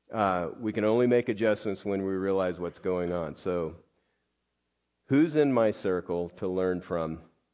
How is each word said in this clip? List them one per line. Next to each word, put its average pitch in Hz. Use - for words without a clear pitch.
Uh, 92
we 107
can 104
only 117
make 120
adjustments 107
when 98
we 95
realize 92
what's 87
going 90
on. 82
So, 85
who's 151
in 143
my 113
circle 87
to 98
learn 92
from 80